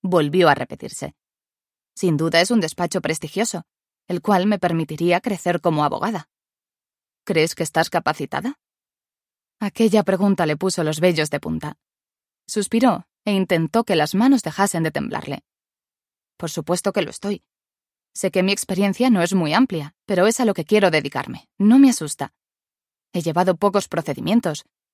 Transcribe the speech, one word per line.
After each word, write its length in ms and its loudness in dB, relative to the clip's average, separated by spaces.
volvió 480 4
a 60 6
repetirse. 580 -12
"Sin 220 0
duda 240 4
es 80 2
un 100 2
despacho 420 -4
prestigioso, 640 -6
el 140 -6
cual 260 2
me 120 0
permitiría 640 -2
crecer 400 -4
como 220 0
abogada". 460 -6
"¿Crees 300 0
que 80 -6
estás 260 0
capacitada?". 720 -4
Aquella 440 2
pregunta 420 0
le 120 -2
puso 260 -2
los 160 -2
vellos 300 2
de 100 -4
punta. 380 -8
Suspiró 600 0
e 80 0
intentó 500 0
que 120 0
las 200 0
manos 280 4
dejasen 400 -2
de 80 -2
temblarle. 520 -8
"Por 120 -8
supuesto 420 -4
que 100 -2
lo 80 -4
estoy. 340 -8
Sé 160 -4
que 140 0
mi 80 0
experiencia 580 0
no 120 4
es 120 0
muy 200 0
amplia, 420 -2
pero 220 2
es 120 0
a 60 0
lo 80 2
que 120 -6
quiero 260 4
dedicarme. 640 -4
No 220 6
me 100 8
asusta. 440 -6
He 80 -2
llevado 340 0
pocos 320 0
procedimientos, 800 -4